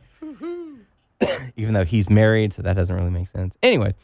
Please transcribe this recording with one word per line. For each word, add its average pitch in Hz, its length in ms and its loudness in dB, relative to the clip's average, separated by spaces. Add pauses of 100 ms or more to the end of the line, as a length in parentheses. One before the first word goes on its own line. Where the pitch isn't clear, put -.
(200)
<coughs> 294 1400 -8
even 110 180 -2
though 95 100 2
he's 101 240 0
married, 107 460 4
so - 80 -12
that 95 120 -2
doesn't 92 200 0
really 90 160 -2
make 90 180 -4
sense. 92 340 -8
Anyways, 123 420 2